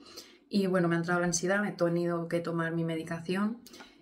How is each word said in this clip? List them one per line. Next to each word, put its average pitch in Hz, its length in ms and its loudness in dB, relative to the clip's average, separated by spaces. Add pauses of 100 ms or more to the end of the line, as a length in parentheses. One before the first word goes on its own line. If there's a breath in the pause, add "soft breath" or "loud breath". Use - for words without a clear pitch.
(500 loud breath)
Y, 196 160 2
bueno, 180 220 4
me 170 80 2
ha - 20 2
entrado 175 220 2
la 175 60 2
ansiedad, 185 360 2
me 196 80 0
he - 20 -10
tenido 170 560 0
que 170 120 0
tomar 170 340 -2
mi 165 100 0
medicación 170 800 -2 (400 loud breath)